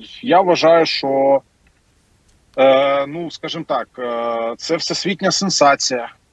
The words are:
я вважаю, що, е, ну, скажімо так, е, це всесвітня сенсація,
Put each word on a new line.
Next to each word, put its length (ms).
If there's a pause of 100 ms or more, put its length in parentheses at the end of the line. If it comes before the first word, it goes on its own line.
(220)
я 200
вважаю, 440
що, 560 (1160)
е, 500
ну, 240
скажімо 360
так, 200 (120)
е, 580
це 180
всесвітня 560
сенсація, 840 (200)